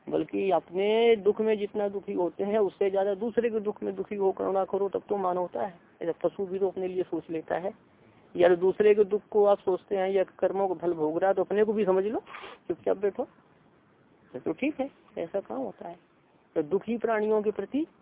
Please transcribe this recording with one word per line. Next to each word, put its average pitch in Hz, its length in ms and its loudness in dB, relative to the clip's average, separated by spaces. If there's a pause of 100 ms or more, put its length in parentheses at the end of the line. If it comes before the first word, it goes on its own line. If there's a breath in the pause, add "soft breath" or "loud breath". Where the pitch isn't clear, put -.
बल्कि 175 460 -2
अपने 208 680 2
दुख 208 220 2
में 220 180 2
जितना 202 300 -2
दुखी 202 260 -8
होते 180 300 -2
हैं 202 160 0
उससे 196 300 0
ज्यादा 196 260 0
दूसरे 226 340 -2
के 214 100 -2
दुख 208 220 -6
में 202 140 -4
दुखी 196 200 -8
हो, 196 160 2
करुणा 190 320 -2
करो, 190 240 -2
तब 185 200 -4
तो 208 100 0
मान 180 180 0
होता 180 300 -4
है। 180 80 -10 (280)
ऐसा 165 100 -2 (100)
पशु 185 240 -2
भी 185 120 -6
तो 190 100 2
अपने 185 200 -4
लिए 185 160 -2
सोच 160 260 -6
लेता 165 260 -4
है, 185 160 -4 (640 soft breath)
यार 175 220 6
दूसरे 190 380 6
के 214 100 6
दुख 196 260 -2
को 208 160 4
आप 202 140 6
सोचते - 360 -2
हैं 190 140 0
या 196 120 2 (160)
कर्मों 190 300 0
को 185 80 0
फल 170 180 -2
भोग 156 240 0
रहा 185 100 2
है 196 60 4
तो 208 100 0
अपने 208 200 2
को 220 80 -2
भी 208 120 2
समझ 190 200 2
लो, 240 180 -4 (460 loud breath)
चुपचाप 190 280 -2
बैठो, 202 300 -2 (1080)
तो 143 180 -6
ठीक 269 280 -6
है, 277 80 -4 (300)
ऐसा 170 220 -6
काम 220 180 -10
होता 202 300 -10
है। 175 80 -16 (600)
तो 160 80 0
दुखी 196 340 -2
प्राणियों 214 440 0
के 214 100 -2
प्रति 254 340 -4 (160)